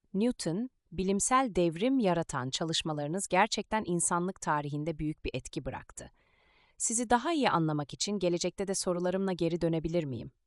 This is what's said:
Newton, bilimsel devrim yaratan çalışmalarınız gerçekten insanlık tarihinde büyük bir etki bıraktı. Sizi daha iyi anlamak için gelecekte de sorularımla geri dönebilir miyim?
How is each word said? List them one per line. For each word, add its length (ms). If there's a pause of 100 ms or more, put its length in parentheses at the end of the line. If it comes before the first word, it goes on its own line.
(140)
Newton, 560 (220)
bilimsel 640
devrim 440
yaratan 500
çalışmalarınız 760
gerçekten 580
insanlık 560
tarihinde 580
büyük 260
bir 80
etki 320
bıraktı. 460 (640)
Sizi 320
daha 240
iyi 160
anlamak 440
için 260
gelecekte 480
de 80
sorularımla 580
geri 280
dönebilir 420
miyim? 280 (160)